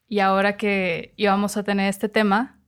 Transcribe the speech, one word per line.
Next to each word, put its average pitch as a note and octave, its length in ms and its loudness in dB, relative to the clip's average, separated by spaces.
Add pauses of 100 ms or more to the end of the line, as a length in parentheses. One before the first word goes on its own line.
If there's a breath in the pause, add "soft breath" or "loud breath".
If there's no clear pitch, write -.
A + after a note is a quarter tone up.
y G3+ 120 -2
ahora G3 360 2
que F#3+ 600 -2
íbamos G3+ 400 0
a G#3 80 -4
tener G3 240 0
este G3 200 -4
tema G#3+ 600 0